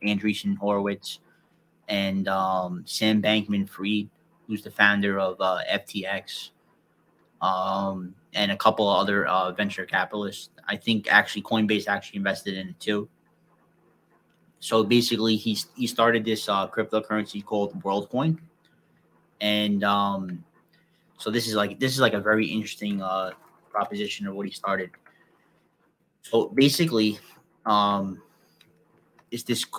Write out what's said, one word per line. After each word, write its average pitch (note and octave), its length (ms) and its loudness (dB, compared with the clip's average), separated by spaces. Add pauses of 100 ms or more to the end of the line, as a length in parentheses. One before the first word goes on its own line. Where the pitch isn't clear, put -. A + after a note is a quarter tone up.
Andreessen G2+ 540 0
Horowitz G2+ 640 -2 (680)
and, G2 400 0
um, F#2 580 0
Sam G#2+ 360 2
Bankman-Fried, G#2 880 0 (360)
who's G#2 160 -6
the - 100 -14
founder G2+ 480 2
of, F#2 220 -2
uh, F#2 260 0
F G2+ 180 -2
T F#2+ 200 -8
X, - 460 -8 (920)
um, F#2+ 760 -2 (180)
and G2+ 180 0
a G2 60 -4
couple A2 320 4
of F#2+ 100 4
other, G2+ 280 2
uh, F#2 240 0
venture G2 340 -4
capitalists. F#2+ 640 -4 (180)
I G#2 80 -2
think A2 360 -2
actually G2+ 320 4
Coinbase G#2+ 440 0
actually G2+ 300 -4
invested G2 380 -4
in F#2+ 140 -8
it F2 100 -18
too. G#2 280 -2 (1500)
So A2 240 2
basically, A2+ 520 4
he, G#2+ 220 -2 (180)
he B2+ 100 -4
started A#2 400 2
this, A2 240 -2
uh, G2 180 2
cryptocurrency G#2+ 760 -4
called G2+ 400 -4
WorldCoin, B2 560 0 (1040)
and, G#2 420 0
um, G2 600 0 (720)
so - 120 -6
this A2+ 180 0
is, G#2+ 80 -2
like, G#2 240 0
this C3 140 2
is, C3+ 60 0
like, A#2 140 6
a G#2 80 0
very G#2+ 260 4
interesting, G#2 540 -4
uh, F#2+ 300 -2 (380)
proposition G2+ 580 -4
of G2 80 -6
what G2+ 120 -6
he F#2+ 40 -10
started. F#2+ 380 -4 (1300)
So - 260 0
basically, A#2+ 720 4 (460)
um, G2+ 560 2 (1080)
it's A#2+ 140 -8
this, - 220 -2 (140)